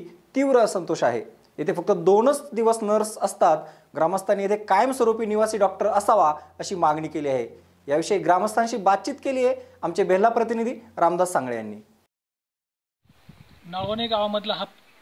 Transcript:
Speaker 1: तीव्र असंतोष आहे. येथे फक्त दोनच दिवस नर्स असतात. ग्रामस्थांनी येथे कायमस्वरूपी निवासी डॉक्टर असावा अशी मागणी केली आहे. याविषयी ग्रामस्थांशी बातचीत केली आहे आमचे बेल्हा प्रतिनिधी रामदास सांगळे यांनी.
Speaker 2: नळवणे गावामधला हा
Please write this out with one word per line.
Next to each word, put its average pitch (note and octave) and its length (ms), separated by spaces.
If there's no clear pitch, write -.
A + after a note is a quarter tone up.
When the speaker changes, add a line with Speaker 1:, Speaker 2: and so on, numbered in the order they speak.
Speaker 1:
तीव्र C4+ 240
असंतोष F3 440
आहे. A#2+ 180
येथे D#3 160
फक्त E3+ 180
दोनच G#3 600
दिवस A3+ 280
नर्स G#3 400
असतात. F3+ 360
ग्रामस्थांनी F#3+ 480
येथे G#3 220
कायमस्वरूपी A3+ 600
निवासी G#3+ 320
डॉक्टर G3 300
असावा F3+ 460
अशी F#3 160
मागणी D#3 320
केली D#3 200
आहे. B2 200
याविषयी D#3+ 300
ग्रामस्थांशी G#3+ 600
बातचीत G3 380
केली C4 300
आहे B3+ 100
आमचे F3 220
बेल्हा F#3+ 260
प्रतिनिधी A#3 440
रामदास F3 340
सांगळे B2+ 240
यांनी. G#2+ 220
Speaker 2:
नळवणे G3 420
गावामधला G#3 460
हा F3 100